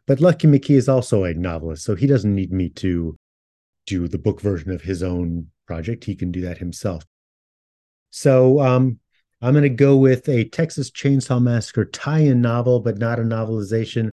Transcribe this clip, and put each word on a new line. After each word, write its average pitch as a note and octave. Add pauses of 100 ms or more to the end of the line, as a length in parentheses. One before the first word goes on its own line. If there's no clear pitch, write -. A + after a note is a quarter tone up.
but C3+
Lucky E3
McKee C#3+
is B2+
also A#2
a F2
novelist, E2
so G#2
he B2
doesn't A2
need F#2
me F#2
to E2+ (720)
do F2
the -
book F#2
version F#2
of F2
his F2+
own F2 (180)
project. E2
He G2
can F2+
do F2+
that F2
himself. F2 (1080)
So, C3
um, B2+ (400)
I'm B2+
gonna C#3+
go C#3
with C3
a A#2+
Texas -
Chainsaw C3+
Massacre A#2
tie-in D3
novel, A#2+
but G#2+
not A#2
a A2+
novelization, A2+ (100)